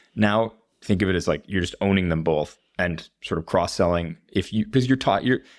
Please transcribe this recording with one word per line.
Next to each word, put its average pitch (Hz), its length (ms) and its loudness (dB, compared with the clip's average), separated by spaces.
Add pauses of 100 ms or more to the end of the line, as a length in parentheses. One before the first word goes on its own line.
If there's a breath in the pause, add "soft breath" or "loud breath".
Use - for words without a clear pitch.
(160 soft breath)
Now 110 380 2 (280)
think 101 220 0
of 95 60 2
it 92 60 2
as, 85 120 0
like, 78 180 -2
you're 95 160 -2
just - 200 -4
owning 95 280 2
them 80 140 0
both 78 340 0 (220)
and 87 280 -4 (140)
sort - 160 -4
of 82 80 -6
cross-selling. 85 720 0 (140)
If 95 200 -4
you, 107 140 -2
'cause 123 220 0
you're 131 100 2
taught, - 260 0
you're, 127 180 0 (180 soft breath)